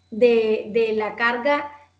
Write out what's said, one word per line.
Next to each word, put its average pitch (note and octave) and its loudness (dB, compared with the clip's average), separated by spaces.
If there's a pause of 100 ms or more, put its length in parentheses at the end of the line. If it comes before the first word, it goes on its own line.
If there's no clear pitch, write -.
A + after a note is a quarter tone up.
(120)
de, A3+ 2
de A3 0
la G#3+ -4
carga B3 -2 (280)